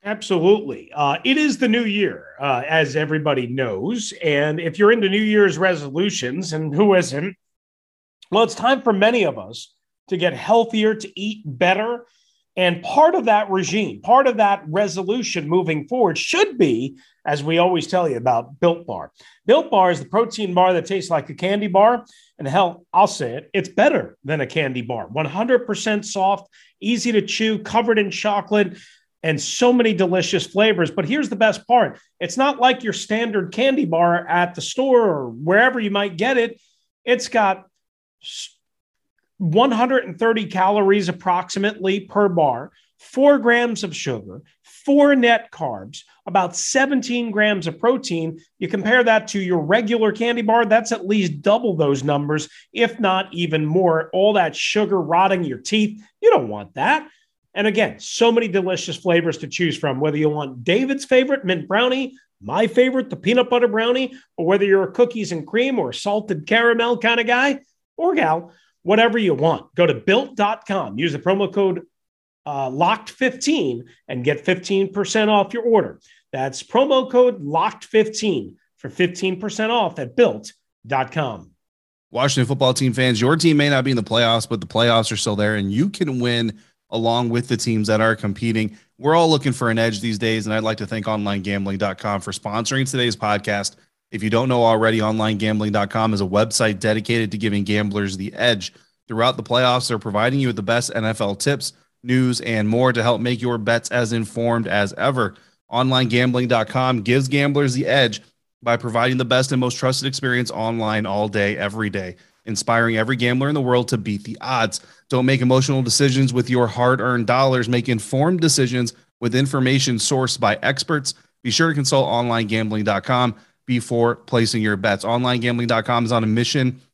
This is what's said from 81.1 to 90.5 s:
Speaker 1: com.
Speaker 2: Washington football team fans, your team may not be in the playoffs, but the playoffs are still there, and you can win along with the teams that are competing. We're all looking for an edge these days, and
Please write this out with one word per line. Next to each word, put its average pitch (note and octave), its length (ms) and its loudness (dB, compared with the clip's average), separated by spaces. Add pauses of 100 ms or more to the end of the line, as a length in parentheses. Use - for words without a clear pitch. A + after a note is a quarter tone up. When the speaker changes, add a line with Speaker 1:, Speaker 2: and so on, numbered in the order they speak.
Speaker 1:
com. A#2+ 400 -6 (600)
Speaker 2:
Washington C3 360 0
football C3+ 260 2
team B2+ 200 0
fans, B2+ 260 2
your C3+ 160 4
team D#3+ 220 4
may C#3+ 120 2
not C3+ 140 2
be C3+ 80 0
in B2 60 0
the G#2+ 60 -2
playoffs, A2+ 440 0
but G#2+ 140 -6
the - 60 -12
playoffs A2+ 440 2
are G#2+ 60 -4
still G#2 180 -2
there, G#2 220 0
and G2 120 -2
you C#3 200 0
can C#3+ 320 -4
win A#2 360 -2 (360)
along A#2 360 0
with A#2+ 180 -2
the B2 80 0
teams G#2+ 320 -2
that A2 140 2
are A2 160 2
competing. A2 600 -4 (200)
We're D3 180 2
all E3 140 4
looking C#3 240 2
for A#2+ 160 -2
an A2+ 100 0
edge A2 220 0
these A2+ 160 -4
days, A2 280 -2
and G#2+ 80 -2